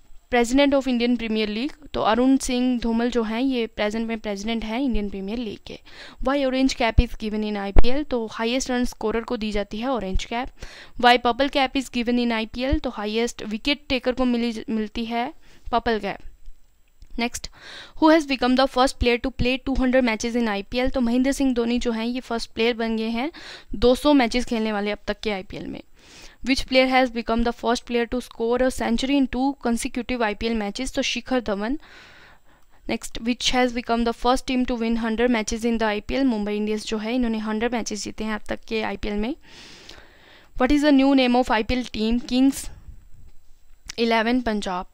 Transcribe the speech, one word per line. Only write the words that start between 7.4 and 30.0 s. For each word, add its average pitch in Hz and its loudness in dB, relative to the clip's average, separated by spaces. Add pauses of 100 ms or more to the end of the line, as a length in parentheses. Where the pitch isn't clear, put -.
in 208 -4
I 202 -6
P 240 12
L? 294 4
तो 233 -2
हाईएस्ट 247 -2
रन 247 0
स्कोरर 220 -4
को 240 -6
दी 214 -4
जाती 202 -4
है 240 -6
ऑरेंज 196 -2
कैप। 240 -6 (520)
Why 247 8
purple 247 0
cap 269 0
is - -8
given 240 0
in 233 0
I 220 -2 (100)
P 247 -4
L? 208 2
तो 254 -4
हाईएस्ट 226 -4
विकेट 220 -4
टेकर 254 0
को 254 0
मिली, 233 -2
मिलती 220 -4
है 240 -4 (380)
पर्पल 233 0
कैप। 196 -6 (1000)
नेक्स्ट, - -6 (480)
who 311 8
has 294 4
become 254 2
the 269 4
first 262 2
player 240 2
to 254 -6
play 254 2 (100)
two 254 0
hundred 254 4
matches 226 -2
in 233 0
I 196 -2 (120)
P 247 0
L? 262 0
तो 262 0
महेंद्र 247 2
सिंह 269 0
धोनी 233 0
जो 240 0
हैं 220 -4
ये 247 -4
फर्स्ट 233 -6
प्लेयर 226 0
बन 226 -2
गए 220 -4
हैं 240 -4 (440)
दो 240 4
सौ 294 4
मैचेस 247 2
खेलने 220 -2
वाले 208 -2
अब 202 -6
तक 208 -4
के 214 -4
आईपीएल - -10
में। - -12 (640)
Which 262 2
player 262 4
has 262 4
become 233 -2
the 233 0
first 233 -2
player 233 -2
to 247 -4
score 233 -2
a 254 2
century 247 0
in 262 4
two 254 -2 (160)
consecutive 240 -2